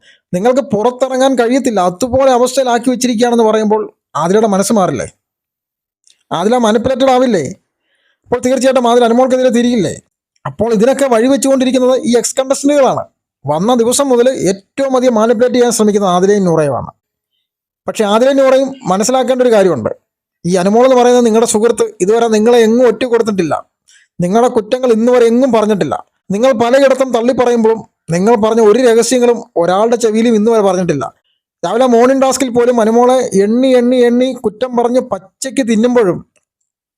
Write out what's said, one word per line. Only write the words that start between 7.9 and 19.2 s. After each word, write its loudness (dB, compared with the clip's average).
അപ്പോൾ -4
തീർച്ചയായിട്ടും 0
ആദില 2
അനുമോൾക്കെതിരെ 2
തിരിയില്ലേ? -2
അപ്പോൾ -4
ഇതിനൊക്കെ 0
വഴിവെച്ചുകൊണ്ടിരിക്കുന്നത് 0
ഈ 0
എക്സ് -4
കണ്ടസ്റ്റന്റുകളാണ്. 0
വന്ന -2
ദിവസം 0
മുതൽ 2
ഏറ്റവും -4
അധികം 0
മാനിപ്പുലേറ്റ് 0
ചെയ്യാൻ 2
ശ്രമിക്കുന്നത് 0
ആദിലയും 2
നൂറയുമാണ്. -2
പക്ഷേ -4
ആദിലയും 0
നൂറയും 0
മനസ്സിലാക്കേണ്ട -2